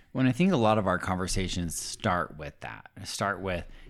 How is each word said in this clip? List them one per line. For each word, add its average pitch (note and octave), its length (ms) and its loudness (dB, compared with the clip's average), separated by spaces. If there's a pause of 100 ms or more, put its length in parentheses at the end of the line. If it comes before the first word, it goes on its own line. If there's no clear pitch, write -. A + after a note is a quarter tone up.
(140)
When C3 120 2
I B2+ 60 4
think F3+ 220 4
a D3+ 40 6
lot A2 200 6
of G2 100 2
our F2+ 120 4
conversations F2+ 760 -2
start - 600 -2
with D2 240 -12
that, - 280 -12 (160)
start G2 360 -2
with, F2+ 240 -4 (240)